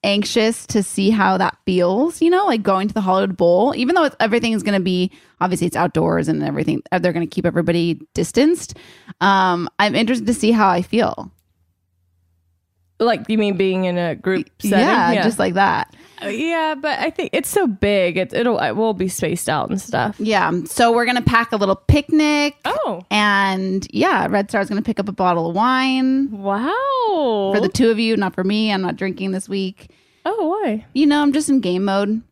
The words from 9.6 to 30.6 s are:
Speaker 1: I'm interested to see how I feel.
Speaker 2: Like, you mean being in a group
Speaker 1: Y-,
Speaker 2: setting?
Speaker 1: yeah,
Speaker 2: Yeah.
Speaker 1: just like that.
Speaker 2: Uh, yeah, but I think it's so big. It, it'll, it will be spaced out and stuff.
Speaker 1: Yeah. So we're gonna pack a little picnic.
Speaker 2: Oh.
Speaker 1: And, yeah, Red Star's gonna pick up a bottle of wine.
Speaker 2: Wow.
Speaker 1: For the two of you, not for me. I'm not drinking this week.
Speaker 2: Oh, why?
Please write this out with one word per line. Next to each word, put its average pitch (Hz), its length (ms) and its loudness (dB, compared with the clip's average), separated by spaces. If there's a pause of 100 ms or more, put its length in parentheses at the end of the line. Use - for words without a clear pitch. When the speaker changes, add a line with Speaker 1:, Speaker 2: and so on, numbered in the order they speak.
Speaker 1:
I'm 208 160 2
interested 226 320 0
to 240 60 2
see 214 180 2
how 214 180 4
I 180 120 2
feel. - 500 -2 (1700)
Speaker 2:
Like, 226 280 0
you 214 100 0
mean 208 200 0
being 185 280 0
in 175 120 -2
a 170 180 -2
group - 340 -4 (140)
Speaker 1:
Y-, 208 60 -2
Speaker 2:
setting? 208 180 4
Speaker 1:
yeah, 208 240 2
Speaker 2:
Yeah. 190 120 2
Speaker 1:
just 220 160 0
like 185 160 0
that. - 380 0 (280)
Speaker 2:
Uh, 208 60 -8
yeah, 311 480 -2
but 285 240 -4
I 320 100 -2
think - 240 -6
it's - 160 -2
so 381 180 2
big. 196 500 0
It, 185 160 -2
it'll, 233 260 0
it 120 180 0
will 220 160 0
be 185 160 -2
spaced 175 400 -4
out 151 200 -2
and 190 120 -4
stuff. 208 380 -2
Speaker 1:
Yeah. 196 320 0 (140)
So 233 280 0
we're 240 120 2
gonna 247 180 0
pack 233 280 2
a 220 60 -2
little 196 180 0
picnic. 294 880 2
Speaker 2:
Oh. 294 480 -4
Speaker 1:
And, 196 800 0
yeah, 240 380 0
Red 202 200 0
Star's 202 200 -2
gonna 208 140 -4
pick - 180 -4
up 202 80 -4
a - 20 -8
bottle 175 380 0
of 170 60 -6
wine. 262 760 0
Speaker 2:
Wow. 269 1200 -2
Speaker 1:
For 208 60 2
the 202 80 0
two 226 220 2
of 220 100 0
you, 226 160 0
not 196 200 -2
for 185 100 -4
me. 214 260 0
I'm 190 100 0
not 180 140 -4
drinking 190 360 -6
this 185 180 -8
week. 190 400 -6 (340)
Speaker 2:
Oh, 381 240 -2
why? 320 460 -2